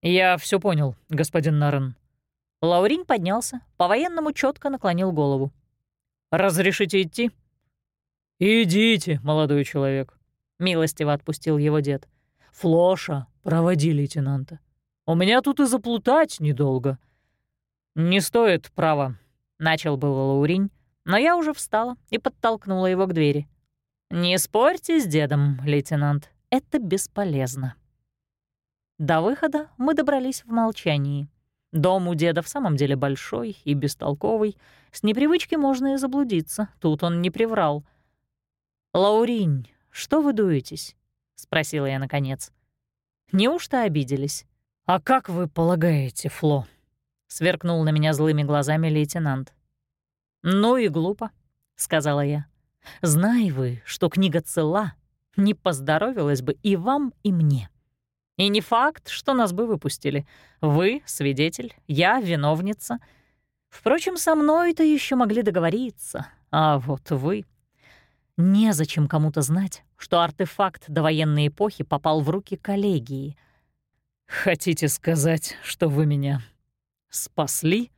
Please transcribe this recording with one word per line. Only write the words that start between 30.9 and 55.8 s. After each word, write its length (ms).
Дом 360
у 60
деда 280
в 60
самом 280
деле 200
большой 680
и 100
бестолковый. 840
С 140
непривычки 500
можно 400
и 20
заблудиться, 720
тут 240
он 180
не 80
приврал. 540
"Лауринь, 800
что 300
вы 120
дуетесь?" 640
спросила 500
я 120
наконец. 540
"Неужто 520
обиделись?" 640
"А 140
как 280
вы 180
полагаете, 840
Фло?" 380
сверкнул 540
на 60
меня 220
злыми 300
глазами 460
лейтенант. 640
"Ну 340
и 120
глупо", 420
сказала 440
я. 260
"Знай 480
вы, 340
что 240
книга 320
цела, 540
не 180
поздоровилась 880